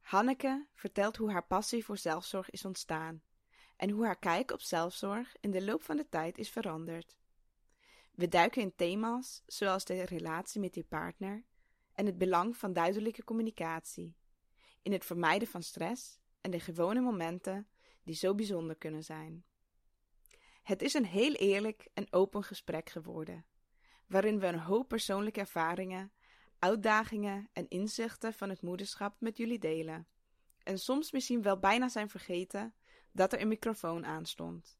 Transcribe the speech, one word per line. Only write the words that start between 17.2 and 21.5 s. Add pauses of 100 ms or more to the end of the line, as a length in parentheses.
die
zo
bijzonder
kunnen
zijn. (1160)
Het
is
een
heel
eerlijk